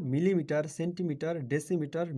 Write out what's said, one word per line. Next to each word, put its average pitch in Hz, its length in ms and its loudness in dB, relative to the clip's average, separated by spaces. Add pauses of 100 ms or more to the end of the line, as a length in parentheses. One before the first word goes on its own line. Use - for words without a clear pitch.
(120)
মিলিমিটার, 156 520 4 (140)
সেন্টিমিটার, 170 580 -2 (160)
ডেসিমিটার, 156 560 0 (100)